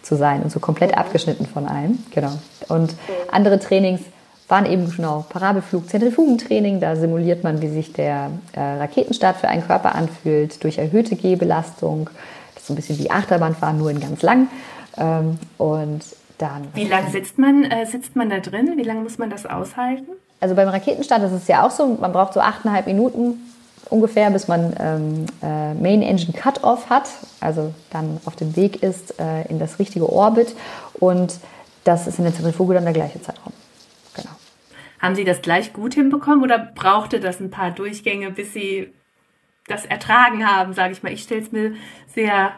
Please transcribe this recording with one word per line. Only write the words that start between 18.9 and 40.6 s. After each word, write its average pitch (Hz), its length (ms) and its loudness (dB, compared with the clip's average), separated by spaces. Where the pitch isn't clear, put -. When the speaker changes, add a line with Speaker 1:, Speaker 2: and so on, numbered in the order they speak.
Speaker 2:
muss 226 180 -10
man 226 100 -4
das - 160 -10
aushalten? 247 600 -6
Speaker 1:
Also 185 160 0
beim 196 140 6
Raketenstart 214 520 0
ist 190 120 0
es 180 140 -4
ja - 160 6
auch 262 80 4
so, 254 300 0
man 180 100 -2
braucht 190 220 2
so 190 60 2
achteinhalb 202 480 0
Minuten 233 520 0
ungefähr, 220 420 4
bis 196 160 0
man, 170 320 0
ähm, 156 460 -2
äh, 151 300 -2
Main 190 280 4
Engine 170 320 0
Cut-Off - 560 0
hat. 247 200 2
Also 156 320 -2
dann 156 340 -6
auf 165 120 -8
dem 160 180 -4
Weg 196 280 2
ist, 185 360 -4
äh, 160 300 -4
in 160 100 -2
das 160 200 -6
richtige 175 320 0
Orbit. 226 440 4
Und 180 400 2
das 170 240 4
ist 170 100 -6
in 175 60 0
der 170 100 2
Zentrifuge 170 400 0
dann 175 120 2
der 165 80 0
gleiche 151 280 -2
Zeitraum. - 300 -14
Genau. - 140 -12
Speaker 2:
Haben 185 160 0
Sie 202 100 -2
das 180 160 2
gleich 180 320 0
gut 226 200 -6
hinbekommen 285 480 4
oder 247 160 4
brauchte 208 460 2
das 180 220 -4
ein 190 100 -8
paar 185 200 -6
Durchgänge, 202 600 -6
bis 208 220 -12
Sie 196 400 -6
das 208 180 -8
ertragen 220 640 2
haben, 190 260 2